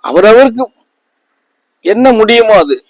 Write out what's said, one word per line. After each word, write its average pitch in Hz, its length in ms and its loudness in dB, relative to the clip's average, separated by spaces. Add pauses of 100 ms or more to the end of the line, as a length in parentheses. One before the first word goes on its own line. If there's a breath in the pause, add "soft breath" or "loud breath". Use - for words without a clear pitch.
(100)
அவரவருக்கு 226 560 0 (1160)
என்ன 240 360 0
முடியுமோ 220 440 2
அது. 139 140 -4 (100)